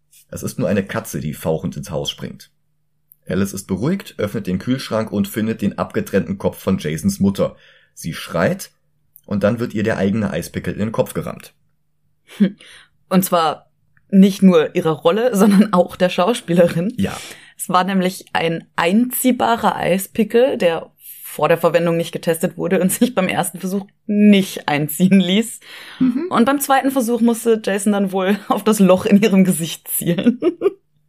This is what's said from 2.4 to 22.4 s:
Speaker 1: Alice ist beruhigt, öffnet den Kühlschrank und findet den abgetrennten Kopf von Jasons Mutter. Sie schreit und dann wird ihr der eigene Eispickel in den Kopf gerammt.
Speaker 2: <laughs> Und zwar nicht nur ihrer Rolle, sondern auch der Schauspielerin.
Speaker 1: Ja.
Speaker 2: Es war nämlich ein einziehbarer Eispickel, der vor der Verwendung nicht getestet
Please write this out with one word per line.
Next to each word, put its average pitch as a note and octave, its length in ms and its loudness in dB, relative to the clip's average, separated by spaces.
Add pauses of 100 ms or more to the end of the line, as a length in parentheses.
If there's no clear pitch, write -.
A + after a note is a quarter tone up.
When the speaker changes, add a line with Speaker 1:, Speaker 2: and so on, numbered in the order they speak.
Speaker 1:
Alice G2 260 -2
ist - 140 -12
beruhigt, C3+ 520 -6
öffnet G2+ 280 -6
den F#2 120 -2
Kühlschrank A#2+ 540 -4
und G2+ 160 -2
findet A2 320 -4
den G2 180 -4
abgetrennten F#2+ 600 -4
Kopf - 200 -4
von F#2+ 200 -2
Jasons D#2+ 420 -4
Mutter. G2 360 0 (360)
Sie D#2+ 220 -10
schreit A2 560 -4 (560)
und G2+ 160 -4
dann A2 160 2
wird B2 160 -6
ihr G#2+ 80 -2
der G2+ 160 -2
eigene G2+ 320 -2
Eispickel E2+ 420 -6
in - 60 -8
den A2 140 -4
Kopf - 200 -4
gerammt. - 400 -10 (840)
Speaker 2:
<laughs> - 720 -4
Und F#3 160 2
zwar - 460 -2 (400)
nicht G3 320 4
nur F3 340 4
ihrer F3 140 0
Rolle, G#3 440 0
sondern G3+ 380 4
auch F3 240 2
der F3+ 140 2
Schauspielerin. F3 880 0
Speaker 1:
Ja. F#3+ 180 -4 (400)
Speaker 2:
Es - 140 -12
war F#3 140 2
nämlich F#3+ 500 -2
ein E3 300 -4 (120)
einziehbarer A#3 1000 0
Eispickel, A3+ 840 0
der E3+ 320 -2 (320)
vor - 260 -4
der E3 100 2
Verwendung E3+ 380 2
nicht E3 160 -4
getestet E3 460 -2